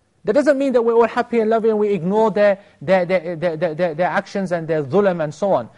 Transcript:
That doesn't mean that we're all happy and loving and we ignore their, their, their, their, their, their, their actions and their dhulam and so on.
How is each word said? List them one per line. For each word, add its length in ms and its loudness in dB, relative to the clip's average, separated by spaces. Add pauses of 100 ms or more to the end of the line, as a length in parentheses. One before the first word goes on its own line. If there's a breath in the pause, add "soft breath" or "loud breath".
(240)
That 80 -2
doesn't 240 4
mean 160 0
that 100 2
we're 120 2
all 140 4
happy 320 -2
and 100 2
loving 220 2
and 60 0
we 100 0
ignore 420 0
their, 300 2 (200 loud breath)
their, 240 2
their, 320 -2
their, 200 -2
their, 180 -2
their, 200 -2
their 120 0
actions 460 -4
and 140 -4
their 160 -2
dhulam 400 0
and 120 -6
so 180 -2
on. 260 -2